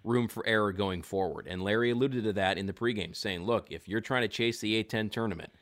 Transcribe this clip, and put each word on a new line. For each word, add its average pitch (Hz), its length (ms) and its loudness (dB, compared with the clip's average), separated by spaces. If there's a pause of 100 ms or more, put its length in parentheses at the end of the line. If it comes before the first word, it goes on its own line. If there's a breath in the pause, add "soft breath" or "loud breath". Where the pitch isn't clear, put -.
room 117 240 2
for - 180 -6
error 107 260 4
going 95 280 0
forward. 92 480 -2
And 92 160 -4
Larry 113 260 2
alluded 123 340 2
to 107 100 0
that 95 240 2
in 98 80 -2
the 98 80 -4
pregame, 104 420 -2
saying, 90 280 -4
"Look, 107 280 0
if 82 160 -12
you're 110 140 0
trying 127 200 0
to 107 60 0
chase 117 320 0
the 107 160 2
A 110 80 2
ten 110 260 -2
tournament, 95 500 -4